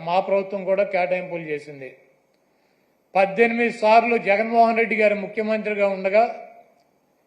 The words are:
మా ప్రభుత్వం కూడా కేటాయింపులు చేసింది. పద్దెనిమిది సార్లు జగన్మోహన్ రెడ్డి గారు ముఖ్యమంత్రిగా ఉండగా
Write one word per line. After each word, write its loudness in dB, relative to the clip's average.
మా 0
ప్రభుత్వం -2
కూడా 0
కేటాయింపులు -2
చేసింది. -12
పద్దెనిమిది 2
సార్లు 4
జగన్మోహన్ 2
రెడ్డి 0
గారు 2
ముఖ్యమంత్రిగా -2
ఉండగా 0